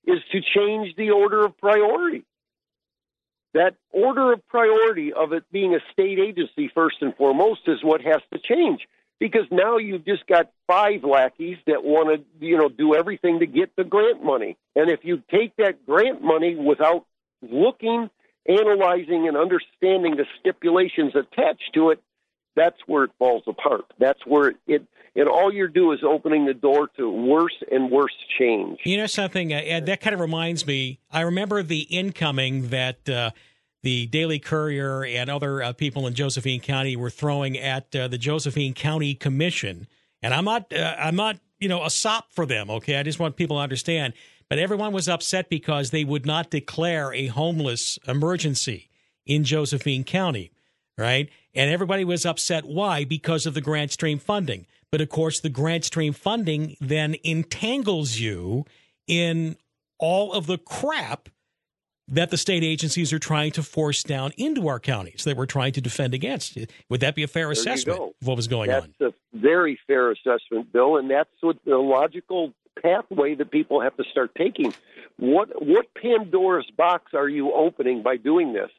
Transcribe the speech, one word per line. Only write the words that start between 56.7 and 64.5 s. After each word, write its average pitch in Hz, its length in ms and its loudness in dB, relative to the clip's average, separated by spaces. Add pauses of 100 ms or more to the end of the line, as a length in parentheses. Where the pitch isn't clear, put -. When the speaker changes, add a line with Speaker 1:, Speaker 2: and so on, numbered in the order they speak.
Speaker 2:
then 151 440 -2
entangles 165 960 -4
you 107 480 -4 (420)
in 165 480 -2 (420)
all 185 340 0
of 185 140 -4
the 175 120 -4
crap - 680 -6 (800)
that 165 240 -2
the 170 60 -2
state 175 260 0
agencies 160 500 -2
are 160 60 -2
trying 151 320 -2
to 151 140 -6
force 151 400 -2
down 139 320 -4
into 254 320 -2